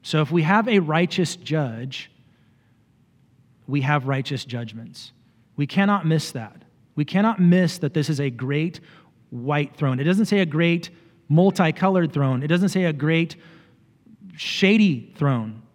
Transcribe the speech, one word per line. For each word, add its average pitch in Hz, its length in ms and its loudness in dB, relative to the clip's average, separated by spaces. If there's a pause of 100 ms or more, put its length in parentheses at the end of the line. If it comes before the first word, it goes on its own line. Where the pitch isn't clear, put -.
So 156 180 0
if 147 100 -2
we 170 120 2
have 208 240 2
a 214 120 4
righteous 170 560 0
judge, 131 760 -6 (1600)
we 139 140 -2
have 135 260 -2
righteous 135 380 -4
judgments. 117 680 -12 (440)
We 143 120 -4
cannot 196 380 0
miss 156 260 0
that. 110 320 -12 (320)
We 147 80 -2
cannot 202 360 0
miss 175 400 4
that 143 140 -4
this 156 160 0
is 143 100 -2
a 143 100 -2
great 143 500 -4 (500)
white 139 460 -4
throne. 131 240 -2
It 143 60 -2
doesn't 190 220 2
say 202 120 2
a 185 60 2
great 170 440 0 (400)
multicolored 180 840 2
throne. 135 300 0
It 151 40 -6
doesn't 180 220 2
say 190 160 0
a 160 80 0
great 160 420 0 (1000)
shady 196 800 2
throne 117 480 -2 (120)